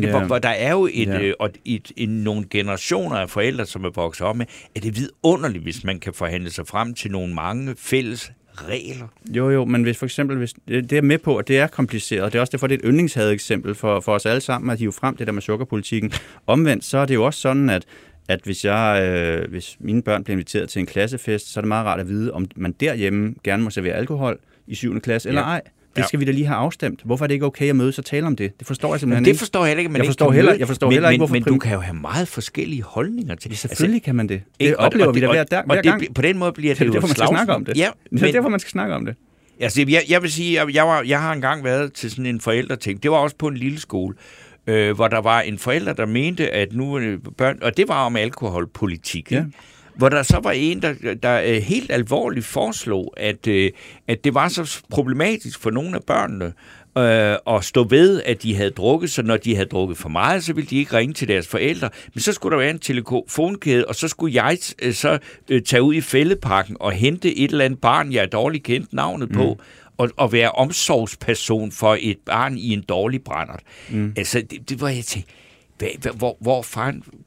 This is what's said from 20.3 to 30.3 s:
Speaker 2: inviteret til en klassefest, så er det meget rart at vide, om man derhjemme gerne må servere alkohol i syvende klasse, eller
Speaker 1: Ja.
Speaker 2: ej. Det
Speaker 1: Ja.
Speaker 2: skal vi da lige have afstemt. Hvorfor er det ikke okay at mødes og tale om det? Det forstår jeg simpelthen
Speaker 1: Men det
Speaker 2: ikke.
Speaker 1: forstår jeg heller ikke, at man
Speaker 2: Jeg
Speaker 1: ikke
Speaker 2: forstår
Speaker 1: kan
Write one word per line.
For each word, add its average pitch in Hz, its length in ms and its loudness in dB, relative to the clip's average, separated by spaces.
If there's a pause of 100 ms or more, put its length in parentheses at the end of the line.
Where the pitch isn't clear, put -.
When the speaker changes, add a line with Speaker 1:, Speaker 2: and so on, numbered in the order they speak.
Speaker 2:
inviteret 92 340 -4
til 104 100 -6
en 90 60 -2
klassefest, 110 680 -4
så 107 60 -6
er - 20 -2
det 107 60 -2
meget 107 180 -2
rart 92 140 -2
at 90 100 -6
vide, 107 240 -4
om 92 120 -4 (100)
man 90 240 -4
derhjemme 107 640 0
gerne 101 200 0
må 107 60 -2
servere 90 240 -4
alkohol 131 460 -4 (280)
i - 80 -12
syvende 113 260 -4
klasse, 113 280 -2
eller 139 120 0
Speaker 1:
Ja. 120 60 -4
Speaker 2:
ej. 170 140 -4 (340)
Det - 60 0
Speaker 1:
Ja. 196 60 0
Speaker 2:
skal 151 120 -2
vi 139 60 0
da 135 60 2
lige 143 140 0
have 127 120 0
afstemt. 135 480 -4
Hvorfor 131 200 0
er - 20 0
det 143 60 0
ikke 143 120 0
okay 143 240 0
at 139 60 4
mødes 131 240 2
og 131 60 -10
tale 147 220 -2
om 147 80 0
det? 98 240 -6
Det - 80 -14
forstår 147 260 -2
jeg 151 60 0
simpelthen 120 220 2
Speaker 1:
Men - 40 4
det 135 60 10
Speaker 2:
ikke. 151 80 2
Speaker 1:
forstår 202 260 -2
jeg - 40 4
heller 151 100 2
ikke, 170 80 -2
at 156 40 -6
man 143 80 0
Speaker 2:
Jeg 127 40 4
Speaker 1:
ikke 151 60 2
Speaker 2:
forstår 143 180 2
Speaker 1:
kan 131 80 6